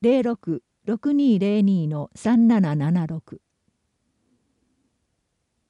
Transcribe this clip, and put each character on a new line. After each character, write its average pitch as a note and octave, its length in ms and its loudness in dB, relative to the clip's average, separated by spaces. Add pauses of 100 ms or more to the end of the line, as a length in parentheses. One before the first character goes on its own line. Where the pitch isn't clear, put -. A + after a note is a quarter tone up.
零 B3 220 2
六 A#3 400 -6 (220)
六 C#4+ 280 -4
二 C#4 260 2
零 G#3 220 0
二 F#3+ 260 0
の D3+ 280 -8
三 A#3 320 2
七 F#3+ 280 2
七 D#3 320 0
六。 - 340 -12 (2250)